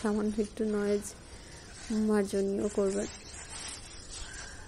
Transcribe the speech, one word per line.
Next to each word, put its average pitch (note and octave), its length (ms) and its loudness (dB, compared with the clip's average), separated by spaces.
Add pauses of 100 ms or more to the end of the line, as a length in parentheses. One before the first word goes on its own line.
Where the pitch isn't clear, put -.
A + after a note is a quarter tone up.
সামান্য G#3+ 380 2
একটু G#3+ 240 0
নয়েজ G#3 360 4 (920)
মার্জনীয় G#3 760 4
করবেন। G3+ 380 4 (1600)